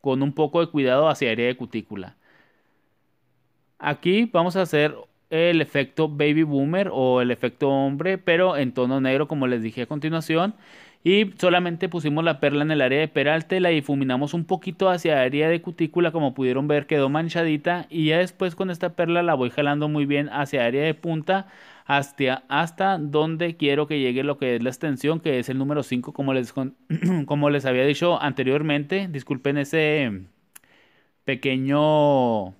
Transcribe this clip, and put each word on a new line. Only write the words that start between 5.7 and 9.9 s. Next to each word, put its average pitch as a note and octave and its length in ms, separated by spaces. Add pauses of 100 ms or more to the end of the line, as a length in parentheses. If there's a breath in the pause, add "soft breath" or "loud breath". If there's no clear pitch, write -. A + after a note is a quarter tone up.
baby D3+ 340
boomer D#3 480
o B2+ 300
el B2 100
efecto B2+ 380
hombre, C#3 480
pero F3 400
en B2+ 160
tono C3 260
negro, C3+ 280
como C#3 200
les A#2+ 140
dije A2+ 220
a - 20
continuación. D#3+ 680 (460 loud breath)